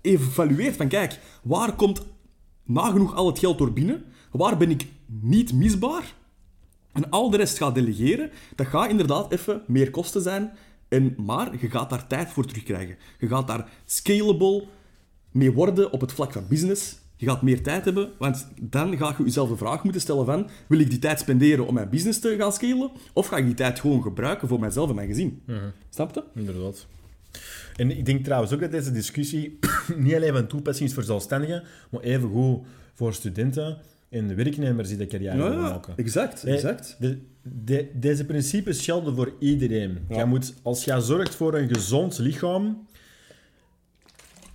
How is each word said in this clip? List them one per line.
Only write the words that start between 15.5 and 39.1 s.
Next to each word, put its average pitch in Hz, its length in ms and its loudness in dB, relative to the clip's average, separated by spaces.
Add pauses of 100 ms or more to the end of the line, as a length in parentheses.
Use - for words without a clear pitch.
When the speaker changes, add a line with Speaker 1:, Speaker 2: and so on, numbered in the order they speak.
Speaker 1:
worden 185 400 4
op 135 100 -2
het 127 100 -2
vlak 135 200 -4
van 95 160 -8
business. 180 480 0 (280)
Je 135 60 0
gaat 131 120 0
meer 127 220 4
tijd 170 220 -2
hebben, 196 320 0
want 135 300 -2 (140)
dan 151 360 -2
ga 147 200 -2
je 151 60 0
jezelf 127 260 0
de 117 80 -2
vraag 123 260 -4
moeten 185 180 0
stellen 139 240 0
van, 170 240 -2 (180)
wil 156 120 4
ik 147 100 6
die 120 100 0
tijd 151 200 0
spenderen 135 480 4
om 120 60 0
mijn 107 160 0
business 185 300 0
te 226 200 0
gaan 202 140 0
scalen, 254 380 0 (220)
of 196 140 2
ga 185 100 -2
ik 135 80 2
die 120 80 2
tijd 127 260 -2
gewoon 139 220 2
gebruiken 123 460 -4
voor 120 120 0
mijzelf 131 300 -2
en 120 60 0
mijn 101 120 -4
gezin? 131 380 -4
Speaker 2:
Mhm. 117 120 -8 (320)
Speaker 1:
Snap 156 260 -6
je? 302 80 -6 (120)
Speaker 2:
Inderdaad. 95 520 -8 (880)
En 127 220 0
ik 120 80 -4
denk 135 180 0
trouwens 127 300 0
ook 147 60 -2
dat 165 120 -2
deze 143 200 -4
discussie 147 680 -4 (160)
<clears throat> - 220 -4
niet 143 180 4
alleen 160 180 2
van 120 140 0
toepassing 143 420 -4
is - 60 -6
voor 123 80 -4
zelfstandigen, 139 600 -4 (260)
maar 120 120 -8
evengoed 123 640 0 (280)
voor 117 200 -2
studenten 131 640 -4 (320)
en 107 260 -4
werknemers 127 540 0
die 104 80 -4
dat 98 100 -4
carrière 95 300 -4
Speaker 1:
Ja, 143 60 2
Speaker 2:
willen 240 200 0
Speaker 1:
ja, - 60 -2
Speaker 2:
maken. 90 280 -10
Speaker 1:
exact, 127 460 -2
Speaker 2:
Eh, 127 100 0
Speaker 1:
exact. - 460 -4
Speaker 2:
de, 131 180 -2 (240)
de, 131 520 -4
deze 143 320 0
principes 151 600 -2
gelden 165 300 0